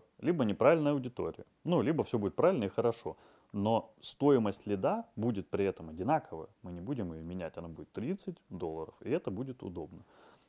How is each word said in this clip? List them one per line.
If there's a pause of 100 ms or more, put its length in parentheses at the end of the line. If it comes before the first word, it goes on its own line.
(200)
либо
неправильная
аудитория. (200)
Ну,
либо
всё
будет
правильно
и
хорошо. (360)
Но
стоимость
лида (100)
будет
при
этом
одинаковая. (140)
Мы
не
будем
её
менять,
она
будет
тридцать (120)
долларов,
и
это
будет
удобно». (460)